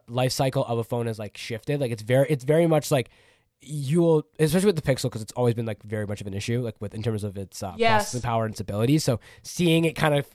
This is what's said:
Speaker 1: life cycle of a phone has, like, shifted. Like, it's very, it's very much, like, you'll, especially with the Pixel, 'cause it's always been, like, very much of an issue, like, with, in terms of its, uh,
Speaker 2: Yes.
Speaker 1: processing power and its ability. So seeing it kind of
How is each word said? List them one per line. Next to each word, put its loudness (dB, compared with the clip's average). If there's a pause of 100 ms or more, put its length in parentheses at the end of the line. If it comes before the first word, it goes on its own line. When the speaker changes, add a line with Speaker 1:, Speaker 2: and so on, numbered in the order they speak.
Speaker 1:
life -2
cycle 0
of -2
a -2
phone -4
has, -6
like, -12
shifted. -6
Like, -2
it's -8
very, 4
it's -2
very 4
much, 2
like, 0 (520)
you'll, 2 (140)
especially 2
with 4
the -6
Pixel, 0
'cause -8
it's -16
always 2
been, -4
like, -8
very -6
much -6
of -10
an -8
issue, -2
like, -6
with, -10
in -10
terms -2
of -6
its, -12
uh, -6
Speaker 2:
Yes. 4
Speaker 1:
processing -6
power 0
and -4
its -10
ability. 2
So 0 (220)
seeing 2
it 0
kind 2
of 0